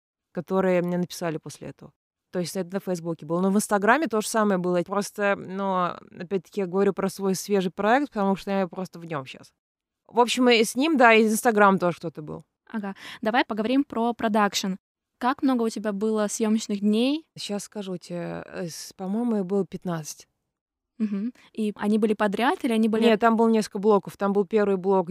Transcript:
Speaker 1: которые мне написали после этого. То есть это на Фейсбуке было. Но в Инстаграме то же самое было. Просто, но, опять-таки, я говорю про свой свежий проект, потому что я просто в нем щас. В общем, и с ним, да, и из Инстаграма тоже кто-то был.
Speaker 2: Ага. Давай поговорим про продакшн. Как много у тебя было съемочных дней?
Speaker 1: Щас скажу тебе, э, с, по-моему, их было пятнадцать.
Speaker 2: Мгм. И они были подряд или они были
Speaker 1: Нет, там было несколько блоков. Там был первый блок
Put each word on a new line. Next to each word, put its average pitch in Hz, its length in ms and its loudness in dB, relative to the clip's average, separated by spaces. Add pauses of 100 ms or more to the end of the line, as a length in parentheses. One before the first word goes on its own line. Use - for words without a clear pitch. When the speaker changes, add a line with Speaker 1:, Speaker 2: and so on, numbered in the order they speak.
(320)
Speaker 1:
которые 185 500 0
мне 175 160 -2
написали 170 400 -6
после - 300 -14
этого. 147 240 -20 (400)
То 185 80 -4
есть 170 160 -6
это 180 180 -6
на 190 60 -4
Фейсбуке 170 460 -6
было. 165 140 -2
Но 190 100 2
в 190 60 2
Инстаграме 220 520 2
то 214 140 0
же - 60 -8
самое 208 300 2
было. 180 240 0
Просто, 202 540 -2
но, 185 640 -4 (200)
опять-таки, 196 440 -6
я 190 60 -2
говорю 196 260 2
про 190 160 -2
свой 190 260 -2
свежий 190 360 0
проект, 233 380 0
потому 196 260 0
что - 160 -10
я 196 160 -2
просто 180 320 -12
в 165 60 -16
нем 147 200 -8
щас. - 260 -20 (560)
В 220 120 0
общем, 247 300 4
и 226 140 6
с - 120 -4
ним, 302 220 2
да, 233 160 8
и 226 100 8
из 220 100 2
Инстаграма 202 440 4
тоже 175 200 0
кто-то 165 240 -10
был. 156 220 -14 (280)
Speaker 2:
Ага. 202 220 -8 (280)
Давай 233 220 0
поговорим 233 400 0
про 233 300 -2
продакшн. 208 600 0 (440)
Как 254 240 -2
много 262 220 2
у 226 60 0
тебя 214 220 -6
было 214 360 0
съемочных 214 520 -2
дней? 233 440 0 (140)
Speaker 1:
Щас 202 260 -8
скажу 190 340 -10
тебе, 170 480 -10
э, 175 220 -10
с, - 260 -14
по-моему, 214 440 -2
их 190 80 -2
было 196 200 -2
пятнадцать. 170 600 -10 (720)
Speaker 2:
Мгм. 214 340 -4 (200)
И 208 240 -4
они 214 220 0
были 214 160 2
подряд 220 500 -2
или 247 80 0
они 220 160 2
были 226 180 0
Speaker 1:
Нет, 220 140 4
там 226 160 4
было 226 120 4
несколько 220 300 0
блоков. 196 380 2
Там 202 160 0
был 202 140 2
первый 202 300 2
блок 185 340 0